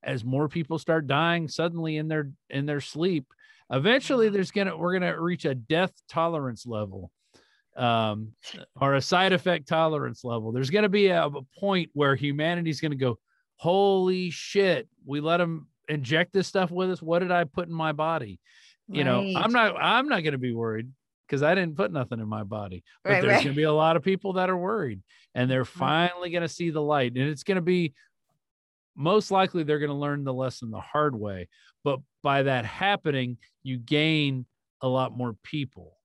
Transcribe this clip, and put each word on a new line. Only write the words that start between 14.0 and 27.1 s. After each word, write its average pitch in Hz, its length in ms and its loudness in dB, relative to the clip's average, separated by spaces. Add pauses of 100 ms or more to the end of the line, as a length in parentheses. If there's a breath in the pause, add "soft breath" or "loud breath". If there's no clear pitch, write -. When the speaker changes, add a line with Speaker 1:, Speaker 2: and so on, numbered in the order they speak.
Speaker 1:
shit, 170 580 0 (160)
we 139 160 -4
let 165 200 2
'em 165 280 -4 (200)
inject 151 440 0
this 190 140 0
stuff 185 240 0
with 185 200 0
us. 180 100 -4
What 165 180 2
did 180 120 0
I 175 140 2
put 170 240 -6
in 165 60 -8
my 160 180 -2
body?" 147 460 -4 (520 soft breath)
You 147 140 0
know, 127 300 2
I'm 220 160 2
Speaker 2:
Right. - 20 0
Speaker 1:
not, 220 260 4
I'm 233 300 2
not 208 140 0
gonna 147 160 0
be 123 140 -2
worried 113 380 -4 (380)
'cause 139 140 0
I 160 120 4
didn't 170 220 -2
put 202 160 0
nothing 123 280 -4
in 107 80 -6
my 107 140 -6
body, 101 400 -10 (240 soft breath)
but 196 120 4
Speaker 2:
Right, - 20 0
Speaker 1:
there's - 200 4
Speaker 2:
right. - 20 -2
Speaker 1:
gonna 139 120 -2
be 151 80 2
a 156 100 2
lot 160 240 4
of 170 60 -2
people 190 300 -2
that 185 160 0
are 185 80 0
worried, 175 460 -4 (320 soft breath)
and 127 160 2
they're 127 140 0 (100)
Speaker 2:
Mm-hmm. 147 220 0
Speaker 1:
finally 175 340 0
gonna 170 180 -2
see 170 220 -4
the 151 100 -2
light, 143 360 2